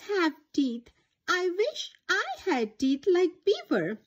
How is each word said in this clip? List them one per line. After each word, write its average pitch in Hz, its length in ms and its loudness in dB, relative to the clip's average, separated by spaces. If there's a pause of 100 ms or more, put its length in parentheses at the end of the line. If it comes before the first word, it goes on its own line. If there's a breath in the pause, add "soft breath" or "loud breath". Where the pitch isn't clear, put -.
have 349 260 0 (180)
teeth. 240 360 -2 (400)
I 359 220 0
wish 415 400 -2 (180)
I 392 160 0 (200)
had 247 340 -2
teeth 277 280 0
like 359 380 2
beaver. 330 640 0